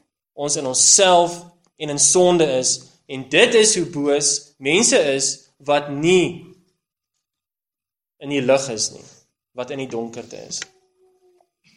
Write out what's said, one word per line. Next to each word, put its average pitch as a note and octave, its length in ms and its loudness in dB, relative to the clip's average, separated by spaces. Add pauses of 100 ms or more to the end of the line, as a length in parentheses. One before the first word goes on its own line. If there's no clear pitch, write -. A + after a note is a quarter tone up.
(380)
ons D3 240 -6
in C3+ 80 -6
onsself F3 720 4 (420)
en D3+ 80 -8
in C#3+ 100 -4
sonde F3+ 460 4 (140)
is, - 180 -4 (320)
en C3 200 -12
dit A#3 280 4
is G#3+ 220 4
hoe E3 120 -4
boos C#3+ 380 -2 (320)
mense G3 380 2 (160)
is C3+ 160 -4 (340)
wat C#3+ 240 0
nie D#3+ 640 0 (1700)
in C#3+ 80 -12
die C#3 160 -4
lig C3+ 240 2
is G#2+ 240 -6
nie, - 120 -20 (520)
wat B2 160 -10
in C3+ 80 -8
die C3 80 -10
donkerte A#2 560 -12
is. - 160 -12 (1160)